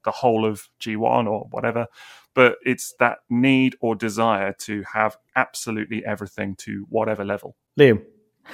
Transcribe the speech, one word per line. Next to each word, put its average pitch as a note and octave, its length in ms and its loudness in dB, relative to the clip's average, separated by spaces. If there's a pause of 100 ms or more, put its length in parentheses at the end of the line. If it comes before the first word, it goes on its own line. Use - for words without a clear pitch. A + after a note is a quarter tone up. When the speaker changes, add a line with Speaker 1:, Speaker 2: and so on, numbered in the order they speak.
Speaker 1:
the A2 60 -2
whole A2 340 2
of G#2+ 240 -4 (120)
G A2 160 -6
one A#2 320 0
or G#2 240 -4
whatever, A#2 340 -2 (480)
but B2 280 6
it's - 360 -2
that A#2+ 200 2 (100)
need C3 500 4
or A2+ 160 -2
desire G#2 600 0
to G#2 280 -8 (100)
have G#2+ 240 0 (200)
absolutely A2 680 -4
everything G2+ 520 -8
to G2+ 320 -10
whatever A2 360 -2
level. G2+ 300 -6 (240)
Speaker 2:
Liam, B2+ 260 6 (500)